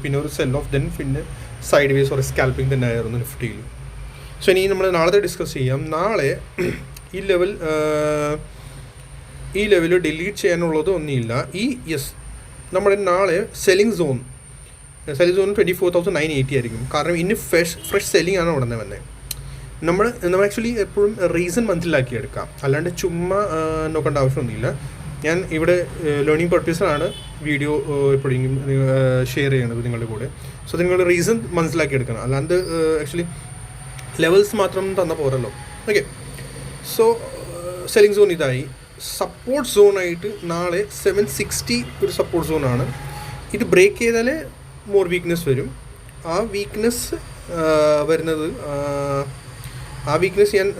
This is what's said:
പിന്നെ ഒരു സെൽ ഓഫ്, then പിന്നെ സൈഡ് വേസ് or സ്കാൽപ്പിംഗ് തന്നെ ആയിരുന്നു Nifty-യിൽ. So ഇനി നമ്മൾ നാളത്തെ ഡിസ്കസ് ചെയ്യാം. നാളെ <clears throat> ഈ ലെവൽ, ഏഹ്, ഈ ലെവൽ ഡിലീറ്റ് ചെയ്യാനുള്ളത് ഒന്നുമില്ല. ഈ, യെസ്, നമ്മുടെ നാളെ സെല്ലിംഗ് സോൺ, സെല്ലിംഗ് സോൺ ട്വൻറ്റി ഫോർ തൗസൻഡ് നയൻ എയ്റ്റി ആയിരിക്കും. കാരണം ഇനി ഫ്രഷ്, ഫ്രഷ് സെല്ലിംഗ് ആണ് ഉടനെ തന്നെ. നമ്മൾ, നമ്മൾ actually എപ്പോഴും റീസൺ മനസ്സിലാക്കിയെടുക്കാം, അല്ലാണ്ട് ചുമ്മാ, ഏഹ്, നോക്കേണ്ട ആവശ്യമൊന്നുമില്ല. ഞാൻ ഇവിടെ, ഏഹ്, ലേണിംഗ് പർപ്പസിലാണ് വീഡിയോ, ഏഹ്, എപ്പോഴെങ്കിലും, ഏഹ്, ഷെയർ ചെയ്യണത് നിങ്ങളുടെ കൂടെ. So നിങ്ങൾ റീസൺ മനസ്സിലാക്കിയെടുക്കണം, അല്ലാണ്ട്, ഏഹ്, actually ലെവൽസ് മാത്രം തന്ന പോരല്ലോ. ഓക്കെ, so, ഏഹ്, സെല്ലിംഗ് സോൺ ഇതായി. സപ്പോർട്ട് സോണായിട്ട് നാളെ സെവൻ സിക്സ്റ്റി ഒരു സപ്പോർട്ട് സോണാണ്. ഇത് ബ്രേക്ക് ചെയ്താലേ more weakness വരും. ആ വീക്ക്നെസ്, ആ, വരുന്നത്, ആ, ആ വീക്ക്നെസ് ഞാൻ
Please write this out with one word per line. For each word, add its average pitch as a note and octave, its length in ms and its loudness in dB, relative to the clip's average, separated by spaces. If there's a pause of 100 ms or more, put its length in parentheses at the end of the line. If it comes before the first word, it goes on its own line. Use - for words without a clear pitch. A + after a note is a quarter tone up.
പിന്നെ C#3 180 0
ഒരു D3 160 -6
സെൽ C3+ 220 0
ഓഫ്, - 140 -6
then C#3 120 2 (120)
പിന്നെ C#3+ 240 -2 (480)
സൈഡ് C#3+ 280 6
വേസ് C#3 160 2
or C3+ 160 0
സ്കാൽപ്പിംഗ് C3 440 0
തന്നെ B2 180 2
ആയിരുന്നു A#2 320 -2
Nifty-യിൽ. A2 360 -8 (840)
So - 100 6
ഇനി F#3+ 180 4
നമ്മൾ F#3 140 0 (100)
നാളത്തെ F3 300 4
ഡിസ്കസ് - 320 -6
ചെയ്യാം. C#3 380 -2
നാളെ F3 340 0 (440)
<clears throat> - 440 -14
ഈ - 20 -6 (100)
ലെവൽ, F#3 220 2 (180)
ഏഹ്, D3+ 680 0 (1200)
ഈ G3+ 40 2 (100)
ലെവൽ E3+ 200 4 (140)
ഡിലീറ്റ് D#3+ 360 -4
ചെയ്യാനുള്ളത് E3+ 540 2
ഒന്നുമില്ല. C3+ 480 -2 (180)
ഈ, C4 140 -2 (160)
യെസ്, C3+ 160 -6 (640)
നമ്മുടെ G3 200 4 (160)
നാളെ F3+ 260 2 (280)
സെല്ലിംഗ് G3+ 360 4
സോൺ, C3+ 160 0 (1040)
സെല്ലിംഗ് F3+ 220 6
സോൺ G3 180 2
ട്വൻറ്റി F3 200 4
ഫോർ F3+ 180 4
തൗസൻഡ് F3 180 2
നയൻ D#3 240 2
എയ്റ്റി C3 200 0
ആയിരിക്കും. A#2 340 -4
കാരണം E3 300 2
ഇനി G3 100 2
ഫ്രഷ്, E3+ 440 0 (120)
ഫ്രഷ് G3 260 0
സെല്ലിംഗ് F3+ 280 4
ആണ് E3+ 140 2
ഉടനെ A#2+ 260 -2
തന്നെ. G2 160 -10 (880)
നമ്മൾ, G#3 240 2 (100)
നമ്മൾ F#3 240 4
actually A3+ 380 -2
എപ്പോഴും G#3 320 0 (180)
റീസൺ F3 360 0
മനസ്സിലാക്കിയെടുക്കാം, C3 760 -2 (160)
അല്ലാണ്ട് D#3 400 0
ചുമ്മാ, F3+ 380 0 (160)
ഏഹ്, D#3+ 380 -2
നോക്കേണ്ട D3 220 0
ആവശ്യമൊന്നുമില്ല. C3 840 -2 (260)
ഞാൻ D#3+ 120 2 (180)
ഇവിടെ, E3+ 320 2 (200)
ഏഹ്, C#3+ 200 2
ലേണിംഗ് D#3+ 240 4
പർപ്പസിലാണ് E3 560 2 (400)
വീഡിയോ, D3 240 0 (220)
ഏഹ്, C#3 220 4
എപ്പോഴെങ്കിലും, C3 400 0 (180)
ഏഹ്, C3 580 4
ഷെയർ C#3 200 2
ചെയ്യണത് A#2+ 340 0
നിങ്ങളുടെ A#2 260 -2
കൂടെ. G#2+ 160 -6 (420)
So - 120 -4
നിങ്ങൾ F3+ 280 4
റീസൺ F3+ 280 4 (200)
മനസ്സിലാക്കിയെടുക്കണം, C#3 680 0
അല്ലാണ്ട്, C#3 280 0
ഏഹ്, E3 500 2
actually E3+ 220 -4 (1000)
ലെവൽസ് G3 380 6
മാത്രം F#3+ 240 0 (160)
തന്ന E3 200 0
പോരല്ലോ. B2+ 300 0 (380)
ഓക്കെ, G3+ 140 4 (960)
so, A3+ 60 4
ഏഹ്, F3+ 920 -2
സെല്ലിംഗ് G#3 260 8
സോൺ G3+ 180 8
ഇതായി. C3+ 260 0 (540)
സപ്പോർട്ട് B3 520 -2
സോണായിട്ട് G3 600 6 (120)
നാളെ E3+ 380 0 (220)
സെവൻ G3+ 240 2 (120)
സിക്സ്റ്റി A#3+ 440 -2 (200)
ഒരു F#3+ 160 0
സപ്പോർട്ട് E3+ 340 0
സോണാണ്. B2+ 320 0 (680)
ഇത് G#3 100 -2 (100)
ബ്രേക്ക് F#3+ 320 6
ചെയ്താലേ A#3 320 2 (560)
more G3 120 6 (100)
weakness E3+ 340 -2
വരും. C3 200 0 (640)
ആ F3 40 2 (180)
വീക്ക്നെസ്, A3 600 -2 (440)
ആ, - 20 0 (480)
വരുന്നത്, D#3+ 380 2 (240)
ആ, - 20 -4 (1400)
ആ D3 100 4
വീക്ക്നെസ് G3+ 340 4
ഞാൻ F#3+ 240 2